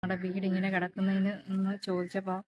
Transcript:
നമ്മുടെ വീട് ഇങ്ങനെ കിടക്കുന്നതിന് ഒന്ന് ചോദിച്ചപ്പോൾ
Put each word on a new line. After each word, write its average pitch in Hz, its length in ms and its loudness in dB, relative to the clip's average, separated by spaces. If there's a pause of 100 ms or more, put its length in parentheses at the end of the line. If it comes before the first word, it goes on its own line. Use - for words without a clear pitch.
നമ്മുടെ 185 200 0
വീട് 185 240 -2
ഇങ്ങനെ 190 240 2
കിടക്കുന്നതിന് 190 600 2 (180)
ഒന്ന് 190 240 2 (120)
ചോദിച്ചപ്പോൾ 185 640 -2